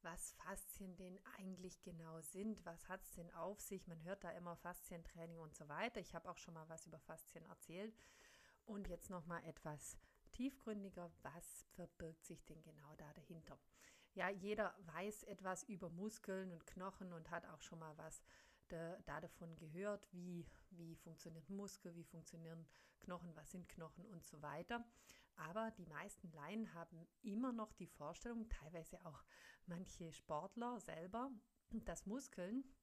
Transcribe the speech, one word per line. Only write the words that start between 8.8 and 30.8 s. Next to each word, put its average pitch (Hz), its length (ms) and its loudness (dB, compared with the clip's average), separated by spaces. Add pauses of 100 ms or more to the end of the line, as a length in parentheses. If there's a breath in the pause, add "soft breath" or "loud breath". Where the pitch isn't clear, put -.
jetzt 175 200 0
nochmal 170 360 2
etwas 151 520 0 (360 loud breath)
tiefgründiger, 202 760 2 (120)
was - 480 -4
verbirgt 165 560 -2
sich - 180 -6
denn 160 180 -8
genau 151 340 -12
da 151 180 -8
dahinter? 156 440 -6 (540 loud breath)
Ja, 180 180 10
jeder 202 440 8 (120)
weiß 180 380 2
etwas 185 400 2
über 185 260 0
Muskeln 190 600 2
und 165 160 -6
Knochen 190 460 -2
und 160 180 -4
hat 170 140 4
auch 156 160 -8
schon - 180 -6
mal 160 200 -4
was 160 240 -6 (460 loud breath)
da, 165 360 2
da 151 160 2
davon 170 360 -4
gehört, 190 540 2
wie, 175 360 0 (240 loud breath)
wie 170 260 -6
funktioniert 165 540 -8
ein 196 60 2
Muskel, 196 380 -2
wie 170 100 -6
funktionieren 165 640 -6 (340 loud breath)
Knochen, 175 360 0
was 156 140 -8
sind 180 180 -2
Knochen 165 380 -6
und 175 180 -6
so 151 160 -8
weiter. 160 420 2 (520 loud breath)
Aber 190 380 4
die 180 120 -6
meisten 165 480 -2
Laien 165 400 2
haben 165 340 -4 (140)
immer 233 320 6
noch 220 220 2
die 170 140 -4
Vorstellung, 226 600 0
teilweise 165 560 0
auch 151 180 -4 (440 loud breath)
manche 175 480 0
Sportler 214 680 4